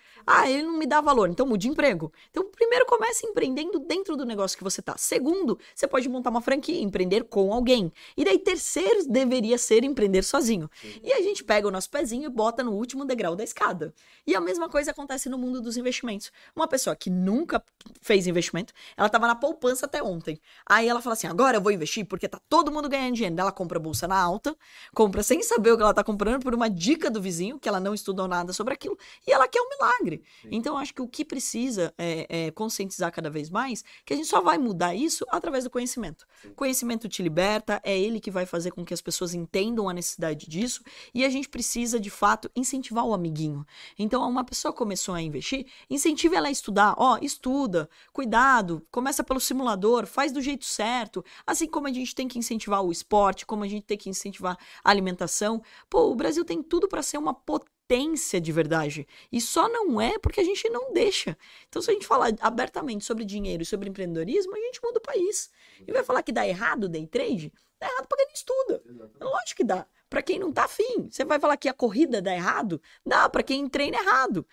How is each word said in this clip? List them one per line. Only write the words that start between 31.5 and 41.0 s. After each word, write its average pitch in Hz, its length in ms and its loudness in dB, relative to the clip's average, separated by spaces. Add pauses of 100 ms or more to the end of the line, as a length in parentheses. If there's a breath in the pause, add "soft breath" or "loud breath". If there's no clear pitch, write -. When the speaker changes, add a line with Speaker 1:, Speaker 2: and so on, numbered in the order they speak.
Speaker 1:
é, 165 480 -4
é 156 60 -4
conscientizar 190 580 -6
cada 165 180 -8
vez 156 220 -8
mais, 233 320 -4 (220 soft breath)
que - 80 -8
a 294 40 0
gente 302 120 -6
só - 120 4
vai 349 160 4
mudar 175 380 0
isso 294 360 -2
através 277 340 -2
do 247 60 -10
conhecimento. 240 560 -6 (160 loud breath)
Speaker 2:
Sim. 208 80 -20
Speaker 1:
Conhecimento 240 580 -4
te - 140 -6
liberta, 196 600 0
é 196 160 0
ele 214 220 0
que 208 100 -8
vai 185 160 -2
fazer 175 240 -4
com 175 140 -10
que 175 100 -8
as 170 60 -6
pessoas 175 340 -6
entendam 196 540 -2
a 180 40 -2
necessidade 170 540 -6
disso, 196 380 -4 (280 loud breath)